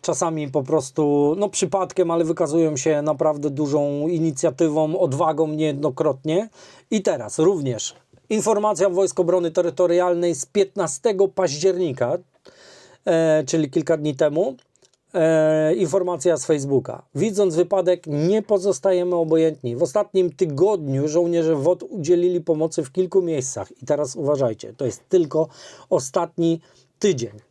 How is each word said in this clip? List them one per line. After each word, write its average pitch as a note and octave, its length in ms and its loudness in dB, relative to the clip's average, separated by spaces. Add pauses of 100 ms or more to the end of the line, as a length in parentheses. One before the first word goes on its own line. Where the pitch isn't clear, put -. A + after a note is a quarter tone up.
czasami D#3+ 460 -4
po C3+ 160 -2
prostu, D3 720 0
no G3+ 120 -2
przypadkiem, F#3 600 -2
ale E3+ 120 0
wykazują D#3+ 540 0
się D3 240 0
naprawdę D3 480 0
dużą C#3+ 580 -2
inicjatywą, D#3 920 0
odwagą D#3 480 0
niejednokrotnie. D3+ 1000 -2 (420)
I A3 100 0
teraz C3+ 380 -4
również D3 560 0 (340)
informacja G#3 600 2
Wojsk F#3 300 0
Obrony F3 320 2
Terytorialnej F3 840 2
z - 100 -10
piętnastego G3 800 0
października, E3 920 -2 (880)
e, D#3+ 380 2
czyli D3+ 260 0
kilka D#3+ 280 0
dni D3+ 180 -4
temu. E3 400 0 (580)
E, D#3 600 2
informacja F3 600 0
z - 80 -8
Facebooka. C#3 580 -2 (120)
"Widząc F#3+ 400 0
wypadek, F3+ 520 2
nie E3 340 0
pozostajemy F#3 720 0
obojętni. D#3+ 600 0
W D3 80 0
ostatnim F#3 500 0
tygodniu D3+ 760 0
żołnierze E3 480 0
wod D3+ 280 0
udzielili F3 580 0
pomocy D#3+ 420 -2
w C3 80 -10
kilku F#3 300 0
miejscach". D3 640 -6
I - 20 -18
teraz C#3+ 300 -2
uważajcie, C3 640 -2
to C#3 80 -6
jest - 240 -8
tylko D#3 380 2 (420)
ostatni E3 720 -2 (380)
tydzień. B2+ 320 0 (200)